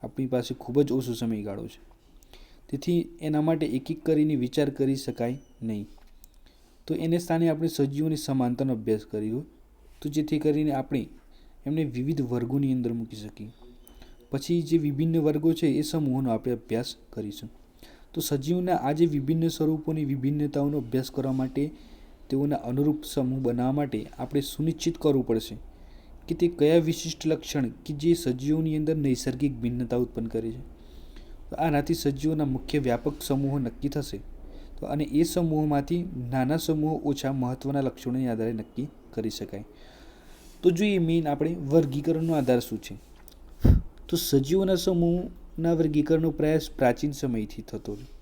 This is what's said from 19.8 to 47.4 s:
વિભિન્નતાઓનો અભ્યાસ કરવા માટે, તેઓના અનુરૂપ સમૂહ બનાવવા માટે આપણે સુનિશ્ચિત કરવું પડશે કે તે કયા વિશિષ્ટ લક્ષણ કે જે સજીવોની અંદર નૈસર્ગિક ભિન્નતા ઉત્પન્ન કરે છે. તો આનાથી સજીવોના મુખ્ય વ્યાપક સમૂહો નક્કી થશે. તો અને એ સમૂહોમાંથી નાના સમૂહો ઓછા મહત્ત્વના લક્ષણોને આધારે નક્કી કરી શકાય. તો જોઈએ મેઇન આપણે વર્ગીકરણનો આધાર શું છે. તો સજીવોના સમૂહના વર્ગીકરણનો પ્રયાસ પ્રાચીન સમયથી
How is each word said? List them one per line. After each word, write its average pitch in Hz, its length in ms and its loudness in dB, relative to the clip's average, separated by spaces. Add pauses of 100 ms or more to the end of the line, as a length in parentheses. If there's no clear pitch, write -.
વિભિન્નતાઓનો 143 720 0
અભ્યાસ 127 320 -2
કરવા 135 220 -2
માટે, 131 380 -2 (540)
તેઓના 143 400 0
અનુરૂપ 147 400 0
સમૂહ 131 360 -2
બનાવવા 123 320 0
માટે 139 340 -2 (120)
આપણે 139 240 -2
સુનિશ્ચિત 160 560 -2
કરવું 135 260 4
પડશે 110 320 -2 (680)
કે - 120 -4
તે 170 140 2
કયા 165 360 6
વિશિષ્ટ 165 420 -4
લક્ષણ 156 400 0 (140)
કે 151 140 -8
જે 147 200 2
સજીવોની 156 640 0
અંદર 151 200 2
નૈસર્ગિક 131 600 0
ભિન્નતા 120 420 -2
ઉત્પન્ન 113 300 -2
કરે 113 240 -2
છે. 131 100 -10 (840)
તો - 120 -10
આનાથી 151 460 2
સજીવોના 147 440 0
મુખ્ય 131 340 0
વ્યાપક 127 420 0
સમૂહો 139 360 0
નક્કી 117 320 -4
થશે. 131 300 -6 (520)
તો - 160 -8
અને 147 240 0
એ 156 120 4
સમૂહોમાંથી 156 760 0 (280)
નાના 131 300 2
સમૂહો 156 360 0 (100)
ઓછા 139 280 0
મહત્ત્વના 135 500 -2
લક્ષણોને 127 480 -2
આધારે 113 240 -2
નક્કી 113 320 -6 (240)
કરી 110 200 -4
શકાય. 101 340 -10 (920)
તો 175 120 6
જોઈએ 190 300 4
મેઇન 165 260 2
આપણે 147 260 0 (140)
વર્ગીકરણનો 160 680 4
આધાર 127 280 4
શું 110 180 -6
છે. - 160 -12 (1080)
તો - 120 -2
સજીવોના 175 600 4
સમૂહના 170 960 0
વર્ગીકરણનો 160 580 4
પ્રયાસ 156 380 2
પ્રાચીન 131 420 2
સમયથી 113 560 -4